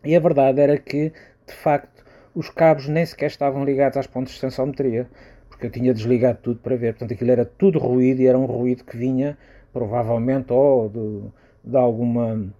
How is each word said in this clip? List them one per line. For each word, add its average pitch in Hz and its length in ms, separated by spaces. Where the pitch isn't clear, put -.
E 147 100
a 175 60
verdade 139 400
era 143 160
que, 151 360
de - 80
facto, - 500
os - 160
cabos 151 380
nem 160 160
sequer - 220
estavam 139 380
ligados 139 320
às 135 100
pontes 127 280
de - 60
sensometria, 131 680
porque - 180
eu 110 40
tinha 123 240
desligado 117 480
tudo 120 180
para 135 160
ver, 113 160
portanto 117 220
aquilo 120 160
era 123 160
tudo 185 320
ruído, 127 420
e 127 60
era 127 120
um 131 60
ruído 123 400
que - 140
vinha 131 400
provavelmente 120 800
ou 127 380
de, 107 800
de 123 80
alguma 117 680